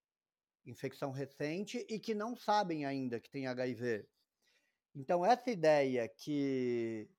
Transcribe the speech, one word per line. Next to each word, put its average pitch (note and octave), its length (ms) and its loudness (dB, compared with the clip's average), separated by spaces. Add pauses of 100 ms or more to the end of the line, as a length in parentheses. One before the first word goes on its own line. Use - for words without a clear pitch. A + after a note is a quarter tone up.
(640)
infecção C3+ 460 -8
recente, D#3 760 -6
e A3 100 -6
que A3+ 140 -4
não A3 220 -6
sabem F3+ 500 0
ainda C3 340 -2
que - 100 -16
tem C3+ 180 -6
H B2+ 200 -2
I B2+ 60 -2
V. A2+ 340 -2 (840)
Então, F3 320 0
essa A#3+ 240 4
ideia C#3+ 580 4
que B2 1120 0